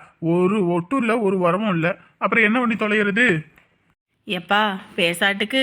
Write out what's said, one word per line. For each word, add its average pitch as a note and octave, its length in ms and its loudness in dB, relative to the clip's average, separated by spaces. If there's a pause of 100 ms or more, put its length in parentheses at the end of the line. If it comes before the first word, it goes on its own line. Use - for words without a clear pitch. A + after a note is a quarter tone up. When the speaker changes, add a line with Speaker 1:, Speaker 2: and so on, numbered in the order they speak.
(200)
Speaker 1:
ஒரு F3+ 480 0
ஒட்டும் F3 320 -2
இல்ல, A3+ 180 0
ஒரு G3 200 0
உரமும் F#3 340 0
இல்ல. E3 240 -2 (220)
அப்புறம் G#3+ 260 0
என்ன A3 140 2
பண்ணி A#3 180 -2
தொலைகிறது? G#3 500 0 (1000)
Speaker 2:
எப்பா, G3+ 340 0 (360)
பேசாட்டுக்கு G3 680 0